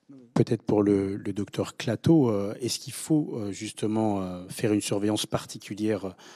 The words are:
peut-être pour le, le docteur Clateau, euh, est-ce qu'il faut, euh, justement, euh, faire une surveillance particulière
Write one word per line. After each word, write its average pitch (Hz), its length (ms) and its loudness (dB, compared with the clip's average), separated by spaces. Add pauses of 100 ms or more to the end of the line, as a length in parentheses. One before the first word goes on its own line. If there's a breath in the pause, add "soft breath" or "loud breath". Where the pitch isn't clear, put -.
(340)
peut-être 117 280 4
pour 104 220 4
le, 98 320 4
le 104 160 -6
docteur 98 440 -6
Clateau, 131 540 4
euh, 101 300 -2
est-ce 120 180 -4
qu'il - 140 -12
faut, - 420 0
euh, 107 160 -4
justement, 107 720 -2
euh, 90 260 -8
faire - 240 0
une 104 80 4
surveillance 107 460 -2
particulière 101 880 -4 (220 loud breath)